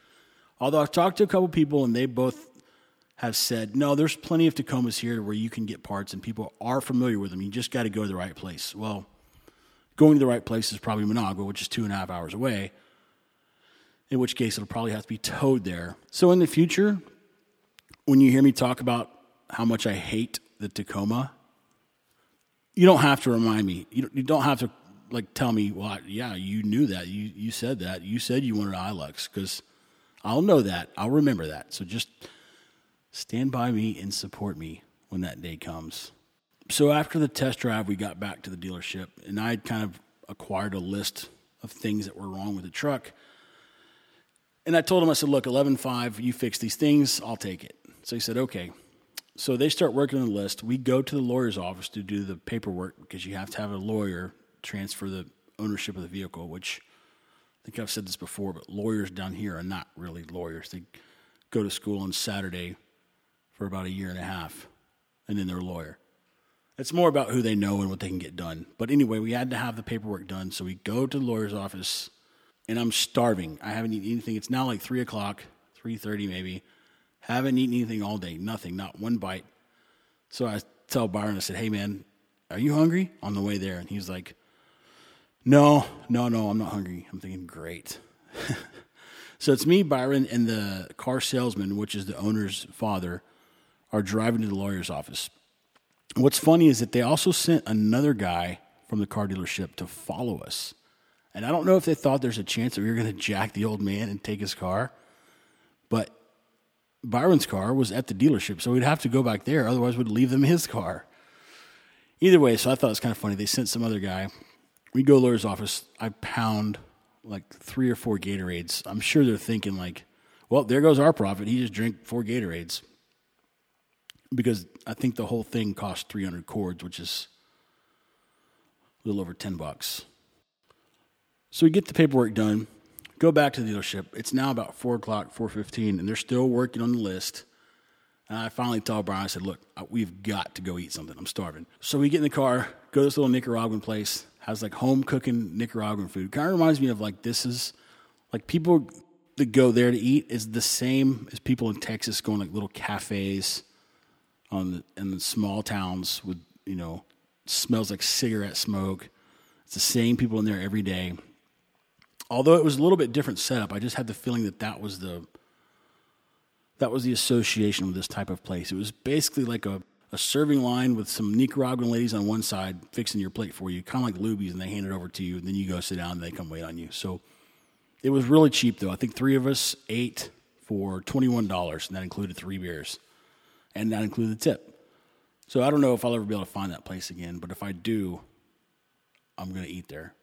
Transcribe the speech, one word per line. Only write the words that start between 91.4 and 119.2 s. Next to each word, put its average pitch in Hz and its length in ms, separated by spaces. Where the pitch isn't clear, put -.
which 104 200
is 95 100
the 104 100
owner's 104 560
father, 90 520
are 107 100
driving 110 420
to 110 40
the 101 80
lawyer's 98 340
office. - 420
What's 135 240
funny 165 300
is 123 100
that 113 140
they 123 100
also 151 300
sent - 340
another 110 480
guy 90 460
from 110 120
the 101 60
car 104 200
dealership 92 500
to 92 100
follow - 520
us. - 360
And 101 100
I 123 60
don't 165 160
know 185 100
if 170 80
they 165 100
thought 139 280
there's 117 160
a 101 60
chance 120 320
that 101 60
we 107 60
were 117 60
gonna 113 180
jack 98 400
the 104 120
old 107 180
man 101 260
and 101 140
take 104 180
his 101 140
car, 95 380
but - 280
Byron's 131 420
car 104 300
was 127 160
at 117 160
the 110 80
dealership, 104 460
so 120 100
we'd 123 140
have 147 160
to - 80
go 127 160
back 110 180
there. 139 240
Otherwise, 120 300
we'd 123 100
leave 117 240
them 135 140
his 165 240
car. 90 360
Either 180 180
way, 127 180
so 127 140
I 131 60
thought - 100
it 117 40
was 104 100
kinda 117 160
funny. 104 180
They 101 100
sent 110 240
some 117 140
other 113 160
guy. 95 300
We 127 80
go 139 120
to 135 60
the 127 60
lawyer's 117 180
office. 101 420
I 110 120
pound, 107 680
like, 101 300
three - 360
or 113 60
four 107 220
Gatorades. 90 680
I'm 104 140
sure 147 240